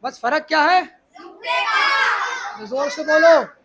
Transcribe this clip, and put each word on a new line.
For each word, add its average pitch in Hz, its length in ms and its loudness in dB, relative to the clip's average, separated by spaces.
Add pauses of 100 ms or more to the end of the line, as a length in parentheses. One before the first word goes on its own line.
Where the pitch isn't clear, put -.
बस 254 160 -10
फर्क 302 280 -4
क्या 311 140 0
है? 349 240 2 (1700)
तो 214 60 -14
जोर 269 240 -4
से 311 140 -8
बोलो। 311 300 6 (320)